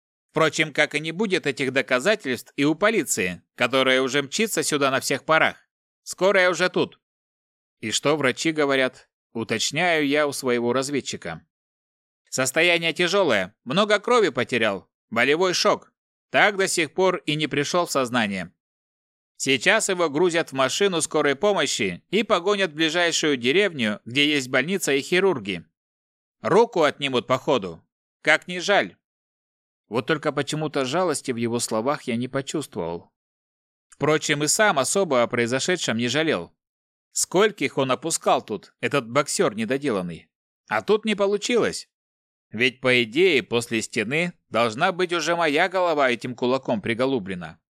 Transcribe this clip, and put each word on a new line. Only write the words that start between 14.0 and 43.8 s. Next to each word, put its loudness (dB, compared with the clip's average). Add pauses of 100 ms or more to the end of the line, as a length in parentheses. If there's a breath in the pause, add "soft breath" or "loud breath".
крови 2
потерял, -2 (220)
болевой 2
шок. -2 (380)
Так 2
до 0
сих -2
пор 2 (100)
и 0
не -2
пришёл 0
в -8
сознание. -2 (840)
Сейчас 0
его 0
грузят 0
в -12
машину 0
скорой 0
помощи -2
и 0
погонят 0
в -18
ближайшую 0
деревню, 0
где 0
есть 0
больница 0
и 0
хирурги. -2 (720)
Руку 6
отнимут, 2
походу. 0 (360)
Как 2
ни -6
жаль». 0 (920)
Вот -4
только -2
почему-то -4
жалости -2
в -4
его -2
словах -4
я -4
не -4
почувствовал. -6 (800)
Впрочем, 0
и 0
сам 2
особо 2
о 2
произошедшем -2
не 0
жалел. -2 (600)
Скольких 0
он 2
опускал 0
тут, -10
этот -2
боксёр 0
недоделанный. -4 (400)
А -2
тут 0
не 0
получилось. -2 (640)
Ведь, 0
по 4
идее, 4
после -2